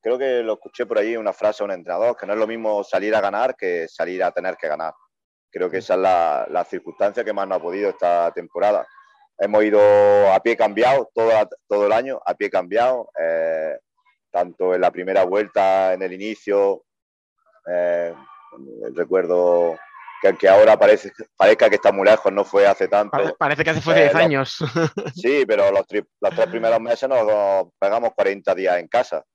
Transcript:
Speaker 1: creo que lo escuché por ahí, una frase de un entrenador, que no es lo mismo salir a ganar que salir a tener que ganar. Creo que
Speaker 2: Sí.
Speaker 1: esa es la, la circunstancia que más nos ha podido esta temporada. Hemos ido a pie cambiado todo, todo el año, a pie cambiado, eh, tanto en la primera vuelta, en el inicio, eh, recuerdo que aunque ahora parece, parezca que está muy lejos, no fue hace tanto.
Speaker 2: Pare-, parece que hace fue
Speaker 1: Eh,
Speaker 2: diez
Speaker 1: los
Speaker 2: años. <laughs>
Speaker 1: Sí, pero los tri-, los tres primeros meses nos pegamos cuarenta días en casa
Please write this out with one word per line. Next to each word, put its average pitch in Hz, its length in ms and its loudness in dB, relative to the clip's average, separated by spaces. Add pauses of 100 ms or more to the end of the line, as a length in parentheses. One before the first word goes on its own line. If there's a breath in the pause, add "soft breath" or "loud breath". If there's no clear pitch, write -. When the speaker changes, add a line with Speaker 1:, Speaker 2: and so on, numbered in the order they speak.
Speaker 1:
creo 120 160 -2
que 127 260 -2
lo 110 100 -4
escuché - 320 -10
por 110 120 -4
ahí, 110 180 -2
una 107 160 -4
frase 107 320 -4
de - 20 -4
un 101 60 -8
entrenador, 90 460 -4
que 101 80 -14
no 98 80 -6
es 107 60 -4
lo 110 80 0
mismo 110 360 -4
salir 101 320 -4
a 107 60 0
ganar 104 340 -4
que 87 320 -6
salir 90 360 -6
a 87 80 -2
tener 90 260 -8
que 82 100 -10
ganar. 78 260 -6 (580)
Creo 90 180 -4
que 85 120 -6
Speaker 2:
Sí. - 40 -18
Speaker 1:
esa - 80 -2
es 92 80 0
la, 82 480 0
la 85 160 -4
circunstancia 98 580 -6
que 104 80 -6
más 98 160 -6
nos 92 120 -4
ha - 20 -8
podido 95 280 -4
esta 87 420 -2
temporada. 90 540 -4 (520 soft breath)
Hemos 107 260 2
ido 107 160 4 (540)
a 95 80 4
pie 117 160 0
cambiado 113 560 0
todo, 113 180 2 (360)
todo 104 180 0
el 101 80 2
año, 123 320 -2
a 90 80 -2
pie 101 160 -4
cambiado, 110 680 -2
eh, 82 580 -2 (540)
tanto 90 420 -2
en 90 80 0
la 90 100 2
primera 92 340 -2
vuelta, 95 680 0
en 92 80 -6
el 92 100 -6
inicio, 101 720 -4 (880)
eh, 87 420 -4 (840)
recuerdo 87 840 0 (440)
que 98 80 4
aunque 95 200 2
ahora 107 300 8
parece, 104 320 4 (240)
parezca 107 340 4
que 101 60 2
está 104 160 2
muy 98 160 -2
lejos, 104 260 4
no 98 100 -2
fue 101 220 2
hace 98 220 2
tanto. 101 240 0
Speaker 2:
Pare-, - 260 -2
parece 147 260 -2
que 160 60 0
hace 160 120 -2
fue 165 120 0
Speaker 1:
Eh, 190 80 4
Speaker 2:
diez - 120 4
Speaker 1:
los 165 80 2
Speaker 2:
años. 143 380 -2
<laughs> 160 560 -4
Speaker 1:
Sí, 139 320 0
pero 101 240 2
los 98 160 0
tri-, 101 200 -6 (120)
los 95 160 -2
tres 110 120 0
primeros 113 340 -2
meses 117 260 -4
nos 104 600 0 (120)
pegamos 110 360 -2
cuarenta 98 400 -4
días 90 240 -2
en 82 80 -12
casa 87 360 -4 (120)